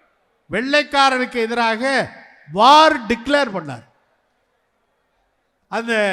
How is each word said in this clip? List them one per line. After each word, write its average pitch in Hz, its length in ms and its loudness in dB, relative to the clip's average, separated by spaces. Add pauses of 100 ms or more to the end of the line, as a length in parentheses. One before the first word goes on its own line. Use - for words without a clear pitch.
(500)
வெள்ளைக்காரனுக்கு 269 960 0
எதிராக 226 380 -2 (640)
வார் 285 480 6 (120)
டிக்ளேர் 254 460 -2
பண்ணார். 143 300 -12 (1900)
அந்த 226 220 -6 (200)